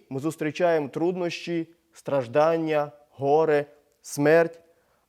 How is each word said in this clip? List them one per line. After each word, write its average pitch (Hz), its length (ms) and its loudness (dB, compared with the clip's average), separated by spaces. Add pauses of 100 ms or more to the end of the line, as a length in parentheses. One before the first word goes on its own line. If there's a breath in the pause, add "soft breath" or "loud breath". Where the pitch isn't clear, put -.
ми 135 100 -8
зустрічаємо 156 680 -2
труднощі, 170 800 -4 (260)
страждання, 147 1000 0 (200)
горе, 147 540 2 (360)
смерть. 160 580 2 (500)